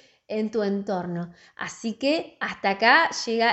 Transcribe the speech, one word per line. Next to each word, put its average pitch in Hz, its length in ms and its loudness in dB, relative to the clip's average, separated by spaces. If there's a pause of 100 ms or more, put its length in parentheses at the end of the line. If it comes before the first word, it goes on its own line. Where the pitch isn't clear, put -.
(280)
en 214 220 -2
tu 214 140 -2
entorno. 180 680 -2 (240)
Así - 380 -8
que 302 460 -2
hasta 196 320 -2
acá 247 380 6 (160)
llega 226 280 2